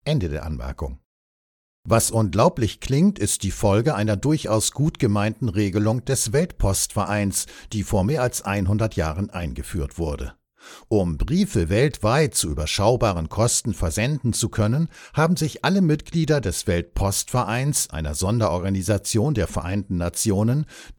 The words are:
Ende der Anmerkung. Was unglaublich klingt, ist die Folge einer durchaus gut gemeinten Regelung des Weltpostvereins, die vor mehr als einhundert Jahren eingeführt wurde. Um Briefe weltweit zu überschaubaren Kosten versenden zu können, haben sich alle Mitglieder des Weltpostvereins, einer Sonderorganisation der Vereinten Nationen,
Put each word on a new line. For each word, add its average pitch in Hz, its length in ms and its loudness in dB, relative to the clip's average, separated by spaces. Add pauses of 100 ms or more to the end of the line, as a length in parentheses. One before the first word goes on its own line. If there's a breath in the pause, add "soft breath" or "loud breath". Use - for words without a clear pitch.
Ende 123 240 0
der 71 140 -6
Anmerkung. 65 560 -8 (840)
Was 113 240 2
unglaublich 110 680 2
klingt, 160 380 2
ist - 240 -2
die 98 80 0
Folge 110 440 2
einer 104 220 0
durchaus 110 540 0
gut - 280 -2
gemeinten 104 520 0
Regelung 107 540 2
des 127 280 -2
Weltpostvereins, 101 1120 0 (300 loud breath)
die 107 80 -2
vor 92 220 0
mehr 135 180 0
als 123 200 -2
einhundert 101 540 0
Jahren 85 320 -2
eingeführt 73 680 -6
wurde. 71 340 -4 (560 loud breath)
Um 90 300 2
Briefe 120 500 0
weltweit 123 680 2
zu - 140 -2
überschaubaren 90 800 0
Kosten 113 460 0
versenden 113 580 0
zu - 160 -2
können, 120 400 0 (240 loud breath)
haben 165 240 2
sich - 260 -4
alle 190 200 2
Mitglieder 151 580 2
des - 260 -4
Weltpostvereins, 107 1200 0
einer 76 240 -6
Sonderorganisation 98 1200 0
der 98 120 0
Vereinten 95 520 -4
Nationen, 107 680 0 (340 loud breath)